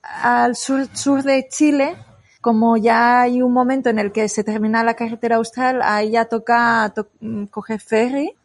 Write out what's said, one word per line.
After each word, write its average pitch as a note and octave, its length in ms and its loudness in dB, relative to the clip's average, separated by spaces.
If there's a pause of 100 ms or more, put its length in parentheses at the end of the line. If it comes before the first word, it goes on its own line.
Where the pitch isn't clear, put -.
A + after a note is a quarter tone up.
al A#3+ 540 0
sur, C4+ 400 -4
sur C#4 280 0
de C4+ 260 0
Chile. D4 460 0 (460)
Como A3+ 360 2
ya A#3 460 4
hay B3 180 0
un B3 100 2
momento B3+ 380 0
en A3 80 0
el G3+ 140 -2
que G#3+ 180 -2
se G#3 140 -4
termina A3 400 -2
la A#3 100 0
carretera A3+ 440 -2
austral, B3+ 440 -2
ahí G#3+ 300 0
ya A3+ 140 2
toca A#3 720 0
to-, G#3+ 120 -6 (120)
mm, G#3+ 260 -8
coger G#3+ 340 -8
ferry C4 540 -2 (100)